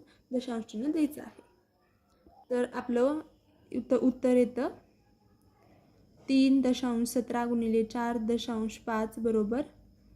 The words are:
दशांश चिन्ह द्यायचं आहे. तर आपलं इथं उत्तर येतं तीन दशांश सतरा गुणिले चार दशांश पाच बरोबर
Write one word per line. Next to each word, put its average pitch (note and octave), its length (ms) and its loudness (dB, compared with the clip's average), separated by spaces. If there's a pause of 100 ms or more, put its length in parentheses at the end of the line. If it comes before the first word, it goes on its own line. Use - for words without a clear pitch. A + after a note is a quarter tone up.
(340)
दशांश A#3+ 380 -6
चिन्ह B3 200 -2
द्यायचं D#4 300 -2
आहे. - 200 -18 (1080)
तर B3 240 0
आपलं B3 460 0 (520)
इथं B3 260 0
उत्तर B3+ 380 2
येतं B3 340 2 (1600)
तीन C4+ 320 6
दशांश B3 460 0
सतरा A#3+ 380 -2
गुणिले A3+ 380 2
चार A#3+ 340 -4
दशांश A3+ 600 -4
पाच A3 400 -4
बरोबर A3 440 0 (540)